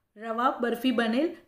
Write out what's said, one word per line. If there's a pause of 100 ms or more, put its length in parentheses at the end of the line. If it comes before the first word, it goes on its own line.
(180)
रवा (120)
बर्फी
बनेल. (200)